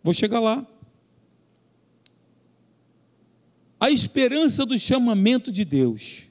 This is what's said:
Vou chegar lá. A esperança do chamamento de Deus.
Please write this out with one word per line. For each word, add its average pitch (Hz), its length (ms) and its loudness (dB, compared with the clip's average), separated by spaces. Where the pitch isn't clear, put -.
Vou 208 100 0
chegar 220 260 -2
lá. 226 260 -2
A 262 120 2
esperança 269 760 0
do 240 140 -2
chamamento 240 720 0
de 196 120 -4
Deus. 131 680 -2